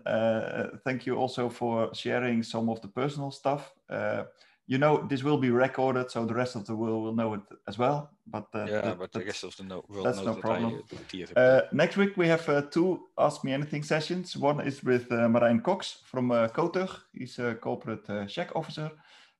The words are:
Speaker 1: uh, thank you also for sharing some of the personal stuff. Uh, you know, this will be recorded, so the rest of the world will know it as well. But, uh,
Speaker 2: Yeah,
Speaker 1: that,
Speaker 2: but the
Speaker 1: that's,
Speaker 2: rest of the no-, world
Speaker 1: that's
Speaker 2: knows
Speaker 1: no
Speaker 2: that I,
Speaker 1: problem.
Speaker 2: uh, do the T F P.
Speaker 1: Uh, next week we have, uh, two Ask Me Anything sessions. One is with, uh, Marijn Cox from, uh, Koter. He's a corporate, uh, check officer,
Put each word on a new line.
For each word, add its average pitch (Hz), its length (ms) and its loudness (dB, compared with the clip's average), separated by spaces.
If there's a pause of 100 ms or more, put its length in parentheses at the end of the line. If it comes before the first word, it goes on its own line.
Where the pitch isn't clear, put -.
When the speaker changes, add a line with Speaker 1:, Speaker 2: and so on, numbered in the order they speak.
Speaker 1:
uh, 113 800 0
thank 131 220 -4
you 127 100 0
also 123 340 -2
for 117 440 -2
sharing 120 480 0
some 113 280 -2
of 113 100 -4
the - 80 -14
personal 139 420 -4
stuff. 139 420 -4 (180)
Uh, 107 340 -2 (420)
you 131 120 0
know, 151 280 4
this 131 160 -2
will 147 160 4
be 127 120 2
recorded, 127 600 2
so 117 140 -4
the 113 100 -2
rest 123 220 -2
of 104 80 -8
the 113 100 -6
world 110 300 -2
will 113 100 -4
know 113 200 0
it 104 80 -8 (260)
as 104 100 -8
well. 143 320 0 (160)
But, 107 280 -10
uh, 107 120 -4
Speaker 2:
Yeah, 107 140 -2
Speaker 1:
that, 104 180 -2
Speaker 2:
but 92 140 -10
the - 60 -4
Speaker 1:
that's, 92 100 -6
Speaker 2:
rest - 160 -6
of 90 120 -12
the 95 80 -16
no-, 92 240 -10
world 101 180 -4
Speaker 1:
that's 123 100 2
Speaker 2:
knows 98 100 -4
Speaker 1:
no 113 80 2
Speaker 2:
that - 40 -8
I, 110 100 -4
Speaker 1:
problem. 113 260 0
Speaker 2:
uh, - 40 -8 (100)
do - 80 -14
the - 80 -16
T 92 180 -10
F 85 60 -10
P. - 80 -8
Speaker 1:
Uh, 127 240 8 (120)
next 156 240 2
week 196 200 4
we 175 100 4
have, 165 220 4
uh, 143 140 4
two 165 540 0
Ask - 280 2
Me 135 80 -2
Anything 147 320 -2
sessions. 170 520 -2
One 143 300 2
is 139 160 -4
with, 123 300 2
uh, 117 160 4
Marijn 117 340 6
Cox - 400 -2
from, 123 280 -2
uh, 117 180 4
Koter. 175 400 -2 (240)
He's - 260 -12
a 120 160 -2
corporate, 117 560 -6
uh, 101 160 -4
check 170 300 -6
officer, 156 340 -6 (480)